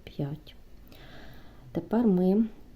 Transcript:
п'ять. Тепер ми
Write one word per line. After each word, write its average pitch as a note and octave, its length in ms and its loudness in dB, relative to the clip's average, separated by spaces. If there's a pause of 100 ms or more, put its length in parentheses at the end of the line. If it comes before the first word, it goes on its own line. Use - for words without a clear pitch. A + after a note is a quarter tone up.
п'ять. - 520 -8 (1160)
Тепер G#3+ 360 0
ми F#3+ 380 6 (300)